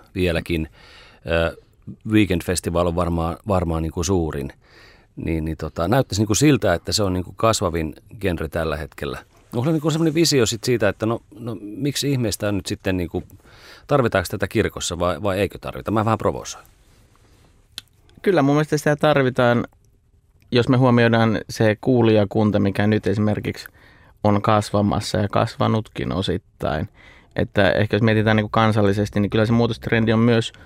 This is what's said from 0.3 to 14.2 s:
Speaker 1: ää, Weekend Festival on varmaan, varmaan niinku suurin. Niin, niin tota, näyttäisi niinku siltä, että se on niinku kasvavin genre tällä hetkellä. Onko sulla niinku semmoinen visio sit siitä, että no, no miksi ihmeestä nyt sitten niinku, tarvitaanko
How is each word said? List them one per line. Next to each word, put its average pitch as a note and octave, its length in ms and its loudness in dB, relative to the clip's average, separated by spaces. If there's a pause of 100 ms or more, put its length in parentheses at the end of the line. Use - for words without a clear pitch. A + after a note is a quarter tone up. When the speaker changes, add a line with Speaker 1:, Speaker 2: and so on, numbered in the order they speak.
Speaker 1:
ää, E2 260 0 (600)
Weekend F#2 340 2
Festival F2 420 -2
on E2+ 80 -2
varmaan, E2+ 420 -2 (100)
varmaan E2+ 360 0
niinku D#2+ 200 -6
suurin. D#2+ 500 -2 (640)
Niin, D#2+ 300 -4
niin D#2+ 120 -6
tota, E2 300 -6
näyttäisi A#2+ 340 0
niinku G#2+ 140 0
siltä, A#2+ 380 2
että E2+ 180 -4
se G#2 120 0
on F#2+ 100 -2
niinku F2+ 220 -6
kasvavin E2+ 600 -2 (240)
genre E2 280 -4
tällä D#2+ 300 -4
hetkellä. C#2+ 400 -10 (260)
Onko A#2 200 -6
sulla D#3 80 0
niinku D#3+ 200 0
semmoinen D#3+ 220 0
visio D3+ 320 4
sit A2 180 -6
siitä, A2+ 260 0
että F#2+ 160 -4
no, A2+ 160 -2 (180)
no A#2 220 -10
miksi C3 500 -4
ihmeestä G#2+ 400 -2
nyt G2 140 -2
sitten F#2+ 320 -4
niinku, F2 260 -4 (640)
tarvitaanko A2+ 440 2